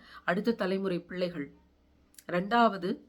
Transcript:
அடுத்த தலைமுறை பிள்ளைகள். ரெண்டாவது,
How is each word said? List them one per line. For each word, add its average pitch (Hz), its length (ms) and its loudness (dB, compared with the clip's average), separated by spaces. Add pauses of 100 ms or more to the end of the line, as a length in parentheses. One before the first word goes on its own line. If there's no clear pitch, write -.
(260)
அடுத்த 208 280 2
தலைமுறை 190 460 -2
பிள்ளைகள். 170 540 -6 (760)
ரெண்டாவது, 196 800 2